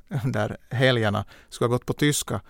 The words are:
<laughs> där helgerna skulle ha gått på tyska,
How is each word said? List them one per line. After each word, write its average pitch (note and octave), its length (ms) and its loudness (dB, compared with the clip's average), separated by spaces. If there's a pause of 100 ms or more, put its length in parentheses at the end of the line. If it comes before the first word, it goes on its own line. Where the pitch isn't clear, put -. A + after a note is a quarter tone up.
<laughs> C#3+ 160 -4
där A2 320 -2 (140)
helgerna A#2 540 2 (240)
skulle - 200 -2
ha A#2+ 60 2
gått B2 120 -2
på C3 60 -2
tyska, C#3+ 580 0